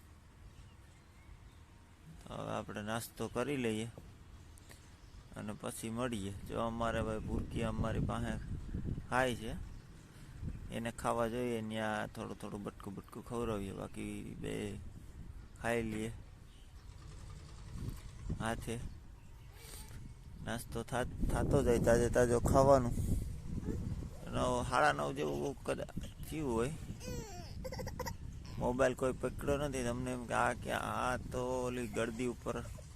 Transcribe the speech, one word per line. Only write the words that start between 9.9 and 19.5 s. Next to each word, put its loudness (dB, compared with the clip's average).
એને -2
ખાવા 2
જોઈએ, 0
ત્યાં 0
થોડું -6
થોડું -6
બટકું -6
બટકું -10
ખવડાવીએ, 0
બાકી -6
બે -2
ખાઈ 2
લઈએ -2
હાથે. 0